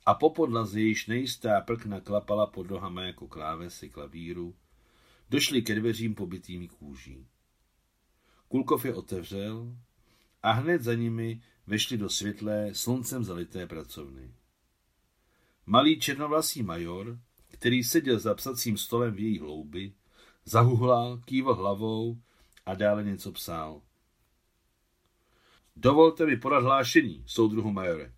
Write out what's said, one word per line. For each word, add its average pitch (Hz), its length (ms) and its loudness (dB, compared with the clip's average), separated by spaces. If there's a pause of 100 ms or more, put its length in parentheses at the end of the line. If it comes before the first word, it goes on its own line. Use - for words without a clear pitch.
a 101 80 6
po - 160 4
podlaze, 113 520 0
jejíž 110 260 2
nejistá 117 540 0
prkna 110 380 -6
klapala 104 480 -2
pod 92 220 -12
nohama 92 340 -8
jako 87 240 -12
klávesy 80 640 -10
klavíru, 82 640 -12 (760)
došli 143 320 2
ke 110 140 -2
dveřím 110 400 -2
pobitými 87 520 -10
kůží. 65 600 -18 (1200)
Kulkov 131 380 0
je 127 80 -2
otevřel 101 840 -8 (680)
a 110 80 4
hned 147 300 2
za 117 120 0
nimi 113 480 -2 (260)
vešli 107 300 0
do 98 120 -4
světlé, 104 640 -2
sluncem 123 500 -2
zalité 90 440 -8
pracovny. 69 640 -14 (1300)
Malý 143 340 6
černovlasý 147 640 -2
major, 90 560 -8 (280)
který 120 360 0
seděl 131 360 2
za 104 140 0
psacím 120 440 -4
stolem 117 360 -2
v 95 60 -8
její 107 200 -2
hloubi, 78 540 -10 (520)
zahuhlal, 120 720 4
kývl 131 360 0
hlavou 110 680 -2 (440)
a 95 100 -4
dále 104 280 4
něco 98 280 -6
psal. 78 500 -10 (1900)
"Dovolte 160 500 8
mi 135 120 4
podat 135 260 2
hlášení, 131 640 4
soudruhu 107 460 2
majore, 87 460 -4